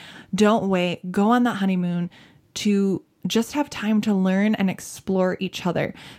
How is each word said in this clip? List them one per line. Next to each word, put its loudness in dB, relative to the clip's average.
don't 4
wait, -2
go 2
on 4
that 0
honeymoon -2
to 0
just -2
have -2
time 0
to 0
learn 2
and 0
explore -2
each -6
other. -2